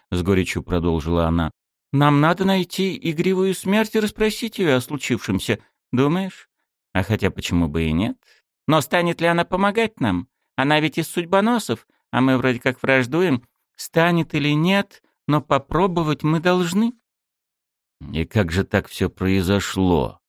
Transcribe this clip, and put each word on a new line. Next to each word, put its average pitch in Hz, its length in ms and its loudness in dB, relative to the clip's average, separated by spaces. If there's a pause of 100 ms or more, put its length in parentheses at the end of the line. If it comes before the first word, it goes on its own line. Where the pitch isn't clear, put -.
с 90 140 0
горечью 92 400 0
продолжила 85 640 0
она. 82 240 0 (420)
«Нам 143 280 4
надо 175 220 0
найти 190 580 -2
игривую 185 520 0
смерть 214 420 -2
и 220 40 2
расспросить 214 580 -4
её 151 200 2
о 123 40 0
случившемся. 110 760 -4 (320)
Думаешь? 160 580 -2 (440)
А 92 100 -2
хотя 101 260 -2
почему 85 380 -2
бы 82 160 -2
и 80 80 0
нет? 104 260 -2 (500)
Но 151 140 2
станет 175 400 -2
ли 170 60 2
она 170 180 2
помогать 202 540 -2
нам? 92 280 -2 (280)
Она 147 240 2
ведь 156 180 -2
из 160 100 -4
судьбоносов, 196 800 -2 (240)
а 123 100 0
мы 131 160 4
вроде 123 220 0
как 127 220 -4
враждуем. 131 600 0 (320)
Станет 165 580 0
или 147 200 0
нет, 190 500 0 (240)
но 147 120 2
попробовать 156 840 0
мы 156 160 2
должны». 180 540 0 (1160)
И 80 160 -2
как 95 260 0
же 92 120 0
так 95 240 -2
всё - 220 -4
произошло? 92 1200 0